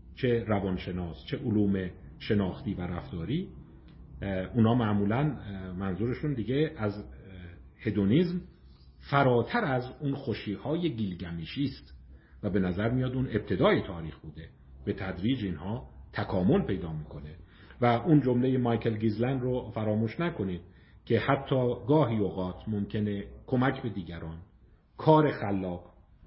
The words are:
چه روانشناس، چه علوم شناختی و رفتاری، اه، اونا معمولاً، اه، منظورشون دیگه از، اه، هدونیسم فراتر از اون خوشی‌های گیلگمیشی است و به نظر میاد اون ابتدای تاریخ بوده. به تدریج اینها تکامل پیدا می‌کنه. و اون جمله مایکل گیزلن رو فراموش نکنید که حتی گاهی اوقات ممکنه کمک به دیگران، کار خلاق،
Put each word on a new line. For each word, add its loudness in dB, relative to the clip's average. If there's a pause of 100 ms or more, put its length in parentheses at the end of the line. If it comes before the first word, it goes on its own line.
(140)
چه 2
روانشناس، -2
چه -6
علوم 2 (280)
شناختی 0
و -6
رفتاری، -4 (720)
اه، -2
اونا 6
معمولاً، 2
اه، -4
منظورشون -2
دیگه 0
از، -2
اه، -10 (840)
هدونیسم 4 (680)
فراتر 4
از -2
اون -2
خوشی‌های -2
گیلگمیشی -4
است -6 (480)
و 0
به 2
نظر 2
میاد 0
اون 0
ابتدای 2
تاریخ -10
بوده. -14 (360)
به -2
تدریج -2
اینها -6 (240)
تکامل 2
پیدا -4
می‌کنه. -10 (460)
و 4
اون 6
جمله 2
مایکل 0
گیزلن 0
رو -2
فراموش 0
نکنید -2 (440)
که 4
حتی 2 (140)
گاهی 4
اوقات -2
ممکنه -2 (220)
کمک 2
به -6
دیگران، -8 (580)
کار 6
خلاق، -4 (340)